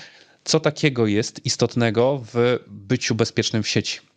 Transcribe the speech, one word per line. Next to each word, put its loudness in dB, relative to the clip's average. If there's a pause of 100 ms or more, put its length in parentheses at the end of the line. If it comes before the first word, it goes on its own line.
(440)
co 2
takiego 0
jest -2
istotnego 2 (120)
w 2
byciu -2
bezpiecznym 0
w -6
sieci, -2 (160)